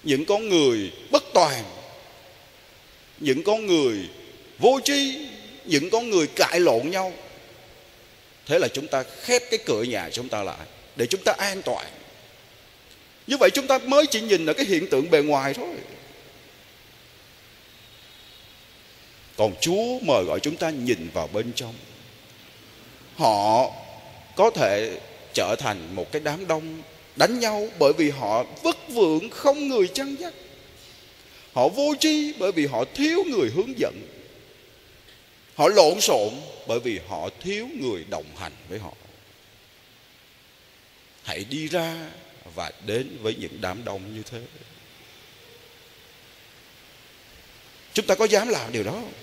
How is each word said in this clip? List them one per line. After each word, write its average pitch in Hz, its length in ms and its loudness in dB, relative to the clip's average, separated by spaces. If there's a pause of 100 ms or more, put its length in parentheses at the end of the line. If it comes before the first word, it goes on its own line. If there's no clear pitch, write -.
những 147 220 0
con 208 240 0
người 120 420 4 (200)
bất 294 120 4 (100)
toàn, 143 300 4 (1600)
những 147 240 0
con 214 220 0
người 143 320 2 (600)
vô 254 260 6
tri, 277 340 2 (480)
những 160 240 2
con 233 200 2
người 170 180 4
cãi 170 320 0
lộn 139 300 4
nhau. 185 240 -4 (1300)
Thế 160 140 2
là 139 80 4
chúng 139 200 -6
ta 131 160 -2 (180)
khép 240 300 0
cái 220 140 0
cửa 117 180 0
nhà 98 260 -4
chúng 123 200 -8
ta 104 140 -4
lại 80 240 -10 (280)
để 117 100 0
chúng 190 180 -2
ta 208 140 4
an 196 240 -4
toàn. 151 300 -6 (1400)
Như 269 100 -2
vậy 277 160 8
chúng 269 140 -2
ta 269 100 4
mới 269 300 4
chỉ 220 140 0
nhìn 190 240 2
ở 156 80 2
cái 277 120 0
hiện 175 240 2
tượng 139 200 2
bề 143 120 8
ngoài 139 320 2
thôi. 123 220 -8 (3500)
Còn 104 240 2
Chúa 226 400 0
mời 127 220 2
gọi 85 160 -2
chúng 156 180 -4
ta 160 120 -2
nhìn 120 440 -2
vào 82 140 -4
bên 113 280 -4
trong. 117 180 -8 (1400)
Họ 110 560 4 (640)
có 214 140 6
thể 107 500 0 (340)
trở 101 260 2
thành 95 360 -6
một 90 160 -6
cái 151 140 -4
đám 170 220 -4
đông 160 340 -4 (340)
đánh 202 240 2
nhau 214 300 -2 (100)
bởi 143 140 6
vì 151 160 2
họ 120 340 0
vất - 460 -4
vưởng 196 400 2
không 285 400 0
người 214 180 2
chăn 269 280 -6
dắt. 330 180 -10 (1200)
Họ 131 140 4
vô 285 320 0
tri 302 340 0
bởi 202 180 0
vì 160 140 2
họ 127 200 -2
thiếu 330 380 0
người 202 320 0
hướng 233 240 -4
dẫn. 107 280 -4 (1500)
Họ 151 120 4
lộn 190 340 6
xộn 110 280 2 (380)
bởi 117 120 -2
vì 117 280 -4
họ 90 220 -6 (120)
thiếu 208 260 -6 (140)
người 101 280 -4
đồng 78 160 -8 (120)
hành 85 140 -12 (180)
với 101 100 -10
họ. 92 140 -14 (2250)
Hãy 90 260 -8
đi 156 180 -6
ra 165 420 -6 (460)
và 85 160 -8 (140)
đến 127 360 -4
với 110 180 -4
những 87 220 -12
đám 98 240 -8
đông 101 300 -10
như 107 160 -12
thế. 117 80 -14 (3500)
Chúng 220 120 0
ta 196 100 4
có 220 100 2
dám 208 220 4
làm 127 240 -2
điều 113 120 -2
đó 107 80 -2
không? 208 320 -8